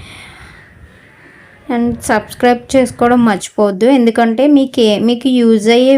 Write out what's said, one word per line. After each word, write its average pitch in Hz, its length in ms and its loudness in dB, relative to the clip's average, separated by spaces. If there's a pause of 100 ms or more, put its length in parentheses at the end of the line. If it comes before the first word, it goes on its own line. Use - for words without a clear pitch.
(1700)
And 240 220 -4 (140)
సబ్స్క్రైబ్ 240 640 -2
చేసుకోవడం 247 560 0
మర్చిపోవద్దు, 202 680 -2
ఎందుకంటే 233 600 0
మీకు 269 340 0
ఏ-, 208 180 0
మీకు 240 320 -2
యూజ్ 226 360 2
అయ్యే 254 280 2